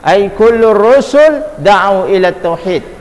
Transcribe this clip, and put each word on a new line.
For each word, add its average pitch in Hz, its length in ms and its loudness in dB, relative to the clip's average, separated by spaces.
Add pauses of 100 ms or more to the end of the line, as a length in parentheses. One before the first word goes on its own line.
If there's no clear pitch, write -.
Ai 196 320 -2
kullu 226 400 2
rusul 277 720 2 (160)
da'u 190 480 0
ila 185 240 0
tauhid. 170 480 -6 (200)